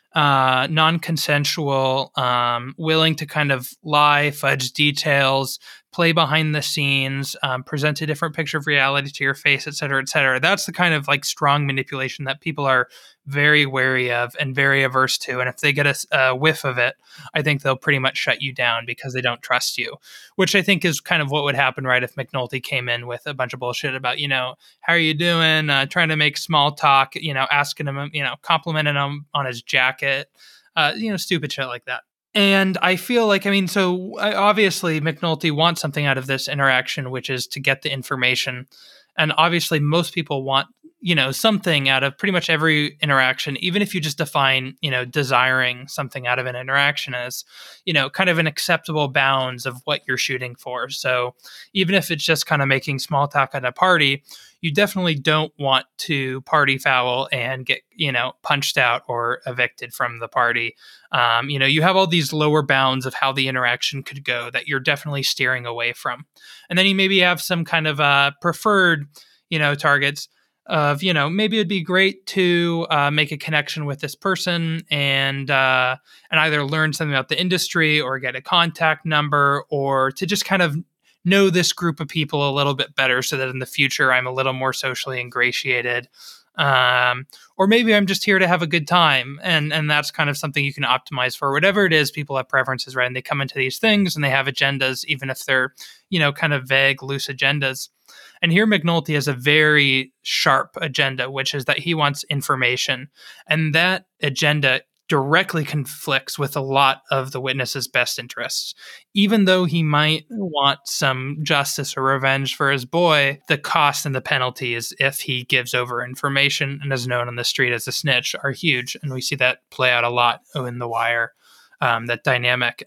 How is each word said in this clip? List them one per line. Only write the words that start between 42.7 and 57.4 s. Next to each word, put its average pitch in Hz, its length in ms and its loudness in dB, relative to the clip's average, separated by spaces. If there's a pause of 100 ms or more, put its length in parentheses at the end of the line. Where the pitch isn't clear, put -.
interaction, 131 560 0
even 180 240 -2
if 202 140 -4
you 180 60 -4
just 147 180 -4
define, 135 640 0
you 147 100 -4
know, 127 120 -2
desiring 127 840 0
something 127 400 -8
out 123 100 0
of 127 80 -2
an 123 100 -6
interaction 139 600 -2
as, 123 280 -8 (420)
you 175 80 -2
know, 139 140 2
kind 180 220 -2
of 165 80 2
an 165 80 2
acceptable 156 640 -2
bounds 131 580 0
of 127 200 -8
what 147 220 -4
you're 127 100 -2
shooting 127 360 -4
for. 123 360 -10
So 127 440 -2 (400)
even 190 220 2
if 180 160 0
it's 151 120 -4
just 160 220 0
kind 147 160 0
of 135 60 0
making 135 320 0
small 143 280 0
talk 139 280 0
at 127 100 -4
a 123 60 -2
party, 151 520 2 (360)
you 160 140 -4
definitely 185 400 2
don't 156 460 0
want 135 260 2 (140)
to 135 420 -4
party 135 380 2
foul 127 520 0
and 127 320 -4